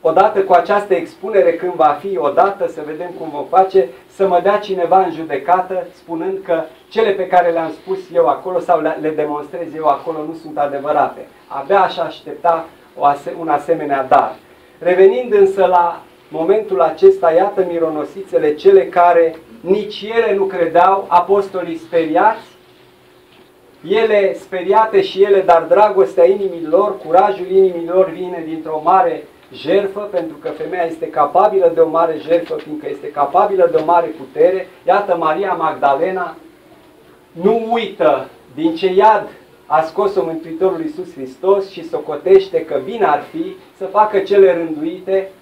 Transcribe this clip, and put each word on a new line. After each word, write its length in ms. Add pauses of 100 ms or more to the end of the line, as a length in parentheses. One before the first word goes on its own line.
odată 380
cu 140
această 400
expunere, 600
când 200
va 260
fi, 180
odată, 500
să 180
vedem 240 (100)
cum 100
vom 160
face, 420 (200)
să 200
mă 160
dea 140
cineva 460
în 80
judecată, 840
spunând 500
că 200 (260)
cele 200
pe 180
care 240
le-am 200
spus 280 (140)
eu 140
acolo 320
sau 220
le, 200
le 80
demonstrez 680
eu 100
acolo 320 (100)
nu 140
sunt 160
adevărate. 720 (200)
Abia 340
aș 160
aștepta 680 (320)
o 80
ase-, 340
un 80
asemenea 560
dar. 320 (440)
Revenind 540
însă 320
la 360 (280)
momentul 520
acesta, 500
iată 360
mironosițele, 880
cele 300
care 500 (260)
nici 440 (100)
ele 200
nu 80
credeau, 640
apostolii 680
speriați, 680 (1400)
ele 460
speriate 680
și 220
ele, 180
dar 280
dragostea 560
inimii 440
lor, 360
curajul 440
inimii 440
lor 160
vine 380
dintr-o 360
mare 400 (300)
jertfă, 460
pentru 420
că 80
femeia 340
este 260
capabilă 640
de 60
o 100
mare 320
jertfă, 340
fiindcă 340
este 220
capabilă 600
de 60
o 80
mare 220
putere. 600 (200)
Iată, 300
Maria 360
Magdalena 840 (960)
nu 400
uită 560 (280)
din 200
ce 180
iad 340 (380)
a 160
scos-o 420
Mântuitorul 580
Iisus 320
Hristos 580
și 180
socotește 760
că 200
bine 200
ar 260
fi 240 (220)
să 80
facă 340
cele 340
rânduite 760 (120)